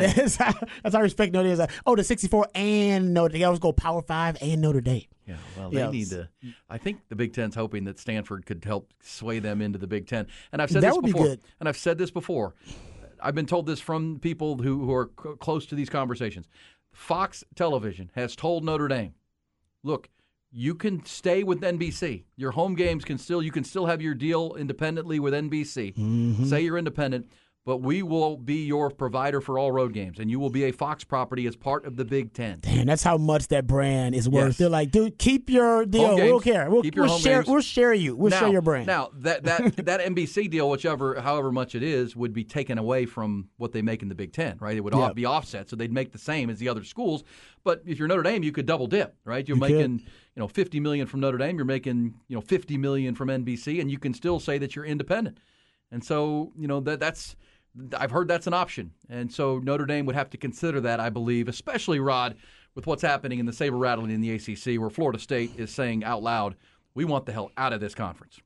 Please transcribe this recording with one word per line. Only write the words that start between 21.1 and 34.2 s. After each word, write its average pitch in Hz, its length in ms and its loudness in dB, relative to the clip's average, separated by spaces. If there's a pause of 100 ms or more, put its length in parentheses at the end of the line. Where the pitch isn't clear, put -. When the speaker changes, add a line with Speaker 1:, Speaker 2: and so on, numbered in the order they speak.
Speaker 2:
with 180 180 0
N 175 160 0
B 170 140 -2
C. 127 320 -6 (120)
Your 131 140 -4
home 180 240 0
games 165 300 0
can 147 120 -6
still, 170 260 -2
you 156 100 -4
can 143 120 -2
still 185 220 -4
have 165 160 0
your 156 120 -2
deal 160 440 -2
independently 156 600 -4
with 139 140 0
N 151 140 -2
B 151 140 -2
C. 117 340 -6
Speaker 1:
Mm-hmm. 117 500 2
Speaker 2:
Say 147 160 2
you're 170 160 0
independent, 131 520 -2 (340)
but 127 140 -2
we 143 240 0
will 156 340 0
be 143 280 -2
your 147 260 0
provider 135 500 -2
for 131 180 -4
all 139 140 2
road 127 220 0
games, 92 240 -6
and 110 120 -4
you 123 100 0
will 139 100 0
be 135 140 0
a 131 80 2
Fox 151 320 -6
property 127 420 -2
as 113 100 -4
part 143 300 -4
of 123 100 -10
the 127 80 -2
Big 135 300 -2
Ten." 107 260 -6
Speaker 1:
Damn, 120 260 2
that's 151 180 4
how 170 120 6
much 151 320 2
that 139 180 2
brand 131 480 2
is 120 140 2